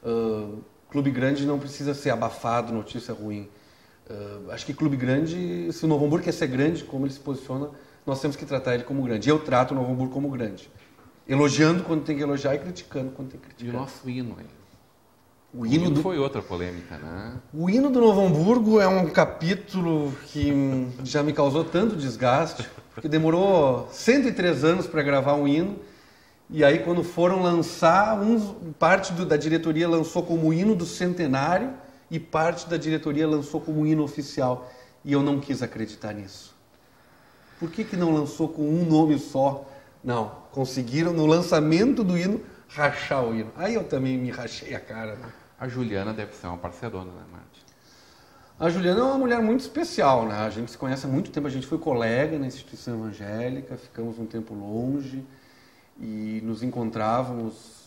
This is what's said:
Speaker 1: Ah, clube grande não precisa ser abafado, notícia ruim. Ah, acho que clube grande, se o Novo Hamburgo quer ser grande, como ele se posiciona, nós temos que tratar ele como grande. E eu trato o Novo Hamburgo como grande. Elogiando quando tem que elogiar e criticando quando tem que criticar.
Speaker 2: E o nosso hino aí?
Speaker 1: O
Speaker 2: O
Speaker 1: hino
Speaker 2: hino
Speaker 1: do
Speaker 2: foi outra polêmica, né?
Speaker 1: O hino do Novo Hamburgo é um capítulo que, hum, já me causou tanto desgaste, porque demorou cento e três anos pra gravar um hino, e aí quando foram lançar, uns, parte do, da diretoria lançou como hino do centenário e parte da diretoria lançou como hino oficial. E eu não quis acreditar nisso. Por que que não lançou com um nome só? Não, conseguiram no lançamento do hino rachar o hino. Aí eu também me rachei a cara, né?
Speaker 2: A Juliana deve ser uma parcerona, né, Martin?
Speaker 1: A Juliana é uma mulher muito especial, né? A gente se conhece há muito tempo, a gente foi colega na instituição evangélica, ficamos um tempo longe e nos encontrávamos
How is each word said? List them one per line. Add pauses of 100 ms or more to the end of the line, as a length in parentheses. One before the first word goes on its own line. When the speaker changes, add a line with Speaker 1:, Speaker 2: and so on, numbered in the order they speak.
Speaker 1:
Ah, (440)
clube
grande
não
precisa
ser
abafado,
notícia
ruim. (580)
Ah,
acho
que
clube
grande,
se
o
Novo
Hamburgo
quer
ser
grande,
como
ele
se
posiciona, (340)
nós
temos
que
tratar
ele
como
grande.
E
eu
trato
o
Novo
Hamburgo
como
grande. (580)
Elogiando
quando
tem
que
elogiar
e
criticando
quando
tem
que
criticar.
Speaker 2:
E
o
nosso
hino
aí? (1080)
Speaker 1:
O
Speaker 2:
O
Speaker 1:
hino
Speaker 2:
hino
Speaker 1:
do
Speaker 2:
foi
outra
polêmica,
né? (200)
Speaker 1:
O
hino
do
Novo
Hamburgo
é
um
capítulo (140)
que,
hum, (140)
já
me
causou
tanto
desgaste, (280)
porque
demorou
cento
e
três
anos
pra
gravar
um
hino, (720)
e
aí
quando
foram
lançar,
uns, (240)
parte
do,
da
diretoria
lançou
como
hino
do
centenário (360)
e
parte
da
diretoria
lançou
como
hino
oficial. (340)
E
eu
não
quis
acreditar
nisso. (1040)
Por
que
que
não
lançou
com
um
nome
só? (380)
Não, (200)
conseguiram
no
lançamento
do
hino (300)
rachar
o
hino.
Aí
eu
também
me
rachei
a
cara,
né? (320)
Speaker 2:
A
Juliana
deve
ser
uma
parcerona,
né, (100)
Martin? (960)
Speaker 1:
A
Juliana
é
uma
mulher
muito
especial,
né?
A
gente
se
conhece
há
muito
tempo,
a
gente
foi
colega
na
instituição
evangélica,
ficamos
um
tempo
longe (760)
e
nos
encontrávamos (120)